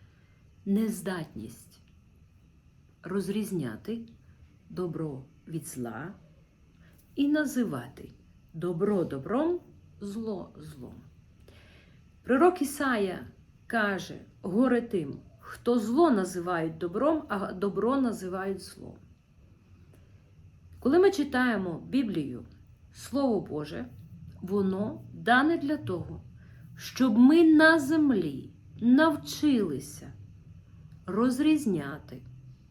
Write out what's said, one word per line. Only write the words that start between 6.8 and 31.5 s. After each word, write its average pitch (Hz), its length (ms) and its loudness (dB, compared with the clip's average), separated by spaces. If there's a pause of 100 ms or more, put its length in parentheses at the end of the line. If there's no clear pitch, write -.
і 285 120 2
називати 240 840 -2 (440)
добро 175 500 0
добром, 220 560 -2 (420)
зло 202 560 -8
злом. 135 380 -16 (1300)
Пророк 330 380 4
Ісая 247 680 -2 (400)
каже: 202 540 -4 (200)
«Горе 240 400 2
тим, 160 380 -6 (200)
хто - 400 -2
зло 262 320 2
називають 180 680 -2
добром, 254 520 -2
а 196 240 -6
добро 202 480 -2
називають 190 600 -4
злом». - 340 -18 (1800)
Коли 302 200 4
ми 392 120 6
читаємо 196 680 -2 (100)
Біблію, 170 560 -2 (480)
Слово 240 480 -2
Боже, 156 440 -8 (560)
воно 196 600 -2 (120)
дане 254 440 2
для 285 200 -2
того, 165 440 -8 (540)
щоб 233 420 0
ми 302 260 10
на 320 360 8
землі 254 720 0 (320)
навчилися 247 1300 2 (920)
розрізняти 208 1160 0 (500)